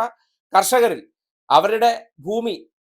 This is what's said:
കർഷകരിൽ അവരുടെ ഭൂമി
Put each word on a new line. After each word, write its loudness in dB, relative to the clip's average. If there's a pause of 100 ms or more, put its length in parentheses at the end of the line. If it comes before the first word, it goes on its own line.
(520)
കർഷകരിൽ 2 (480)
അവരുടെ 2 (300)
ഭൂമി -6 (440)